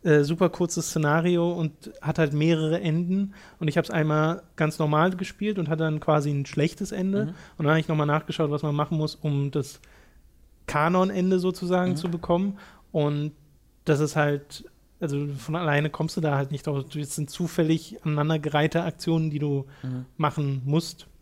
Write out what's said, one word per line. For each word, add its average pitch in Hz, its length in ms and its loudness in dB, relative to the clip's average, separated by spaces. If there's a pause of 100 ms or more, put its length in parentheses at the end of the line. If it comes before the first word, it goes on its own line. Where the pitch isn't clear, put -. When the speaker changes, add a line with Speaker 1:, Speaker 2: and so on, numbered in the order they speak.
Speaker 1:
äh, 151 200 6
super 165 260 2
kurzes 175 400 -2
Szenario 170 640 2
und 160 380 -6 (100)
hat 156 160 -2
halt 151 160 2
mehrere 156 480 2
Enden. 180 540 0 (240)
Und 160 80 0
ich 151 100 2
hab's 165 140 -2
einmal 156 500 2 (140)
ganz 156 240 0
normal 156 320 4
gespielt 196 480 -4
und 165 100 -2
hatte 160 140 0
dann 156 160 0
quasi 151 320 2
ein 143 160 -2
schlechtes 165 440 -2
Ende. 190 340 0
Speaker 2:
Mhm. 151 40 -6 (280)
Speaker 1:
Und 156 80 -2
dann 151 80 4
hab 160 60 4
ich 151 80 -4
nochmal 151 200 2
nachgeschaut, 151 420 0
was 147 140 -2
man 147 100 0
machen 147 240 0
muss, 156 160 -2
um 143 380 -2
das 139 280 -4 (840)
Kanonende 185 760 2
sozusagen 180 520 0
Speaker 2:
Mhm. 180 60 0
Speaker 1:
zu 175 120 -4
bekommen. 180 480 -2 (340)
Und 147 420 0 (520)
das 147 140 2
ist 151 160 0
halt, 147 500 -2 (340)
also 147 280 -2 (100)
von 151 180 -6
alleine 151 340 2
kommst - 280 -4
du 175 40 0
da 147 140 2
halt 139 160 0
nicht 143 140 -8
drauf. 139 180 -2 (100)
Das 147 220 -6
sind 147 140 -4
zufällig 165 720 0
aneinandergereihte 151 800 0
Aktionen, 165 460 0
die 147 100 -4
du 143 260 -2 (180)
Speaker 2:
Mhm. 127 220 -6 (120)
Speaker 1:
machen 143 480 0
musst. 151 420 -2 (140)